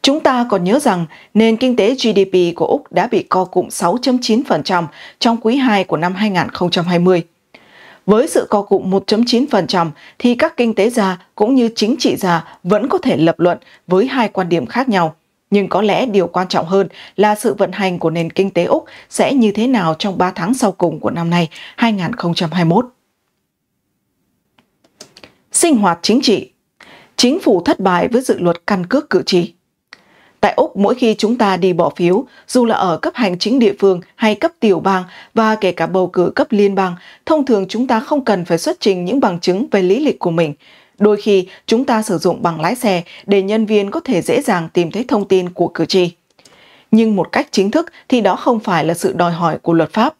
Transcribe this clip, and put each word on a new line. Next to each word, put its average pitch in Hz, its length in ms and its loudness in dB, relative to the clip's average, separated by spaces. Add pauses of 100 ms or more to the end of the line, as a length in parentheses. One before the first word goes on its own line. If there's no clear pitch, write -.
Chúng 285 180 2
ta 254 300 2
còn 196 140 0
nhớ 208 160 2
rằng 190 260 0 (280)
nền 226 240 4
kinh 254 180 2
tế 208 140 2
G 269 260 -2
D 175 40 4 (120)
P 175 240 2
của 165 100 -2
Úc - 260 -2
đã 196 160 0
bị 220 160 0
co 185 220 0
cụm 147 240 -4
sáu 185 320 -2
chấm 254 200 0
chín 233 220 0
phần 156 200 -2
trăm 170 240 -2 (320)
trong 233 220 2
quý 226 140 0
hai 226 280 2
của 160 140 -4
năm 180 180 -2
hai 208 140 0
nghìn 180 200 -2
không 175 220 -2
trăm 170 140 0
hai 180 140 0
mươi. 175 240 4 (800)
Với 220 220 0
sự - 220 -2
co 208 120 0
cụm 196 280 -2
một 190 180 0
chấm 220 180 2
chín 247 220 0
phần 185 200 0
trăm 170 240 -2 (280)
thì 240 160 0
các 311 220 -2
kinh 233 180 0
tế 202 140 2
gia 190 360 -2 (100)
cũng 233 200 2
như 233 200 2
chính 220 240 0
trị - 160 0
gia 175 480 -2
vẫn 208 260 0
có 381 80 0
thể 254 200 0
lập 160 220 2
luận 170 180 2 (300)
với 190 200 2
hai 262 220 -2
quan 180 200 -4
điểm 165 160 0
khác 254 240 -4
nhau. 170 260 0 (340)
Nhưng 202 200 0
có 185 120 0
lẽ 202 240 0
điều 190 220 0
quan 180 200 -4
trọng 170 180 -2
hơn 190 220 0 (280)
là 208 200 2
sự 208 180 -2
vận 196 180 -2
hành 185 280 -4
của 165 100 0
nền 165 200 -2
kinh 196 200 -2
tế 175 140 -2
Úc 320 220 0 (240)
sẽ - 240 0
như 226 180 4
thế 214 160 -2
nào 214 320 0
trong 185 180 -4
ba 180 140 0
tháng 185 220 -4
sau 240 180 0
cùng 160 280 -2
của 156 120 -4
năm 165 180 -4
nay, 170 200 0 (260)
hai 233 180 0
nghìn 190 200 -4
không 170 200 -4
trăm 160 180 -4
hai 170 140 0
mươi 170 100 2
mốt. 202 100 2 (2750)
Sinh 320 260 2
hoạt 180 240 2
chính 254 200 2
trị. 190 300 0 (640)
Chính 277 240 2
phủ 202 220 2
thất - 180 -2
bại 180 280 0
với 247 140 0
dự - 180 -2
luật 175 280 -2
căn 185 180 -2
cước 262 240 -2
cử 185 160 0
tri. 175 280 -2 (840)
Tại - 160 2
Úc, 302 220 0
mỗi 202 180 2
khi 226 220 2
chúng 226 200 0
ta 196 200 2
đi 180 160 2
bỏ 165 220 0
phiếu, 185 300 0 (220)
dù 247 180 2
là 220 100 0
ở 175 220 0
cấp - 180 -6
hành 185 240 -2
chính 240 200 0
địa 208 200 4
phương 185 220 2 (140)
hay 214 200 0
cấp 339 240 -2
tiểu 190 200 2
bang 185 240 0 (300)
và 220 220 2
kể 190 160 -2
cả 165 160 -4
bầu 180 200 0
cử 175 280 0
cấp 302 140 0
liên 202 260 2
bang, 185 200 -2 (300)
thông 311 200 2
thường 202 240 2
chúng 247 180 -4
ta 233 120 0
không 269 260 -4
cần 185 200 0
phải 170 120 -2
xuất 330 220 -4
trình 180 260 0
những 226 140 -2
bằng 190 200 0
chứng 190 320 -2
về 202 100 2
lý 185 180 2
lịch 285 200 -2
của 175 120 -2
mình. 165 220 0 (460)
Đôi 208 220 4
khi, 190 260 2 (180)
chúng 240 200 0
ta 226 160 0
sử 190 160 -2
dụng 170 240 -2
bằng 165 200 -2
lái 185 140 -2
xe 185 280 -2 (220)
để 196 160 2
nhân 214 240 0
viên 202 260 0
có 320 80 -6
thể 214 220 -2
dễ - 200 0
dàng 175 320 -2
tìm 170 180 0
thấy 247 160 -6
thông 208 200 -2
tin 185 220 2
của 175 180 -2
cử 170 180 -4
tri. 180 260 0 (800)
Nhưng 220 240 2
một 170 160 -2
cách 277 200 -2
chính 202 200 0
thức 330 200 -2 (180)
thì 247 120 2
đó 190 140 2
không 240 240 0
phải 170 260 -2
là 165 80 0
sự 175 200 -2
đòi 175 180 0
hỏi 165 260 -2
của - 160 -2
luật 160 200 0
pháp. 240 260 0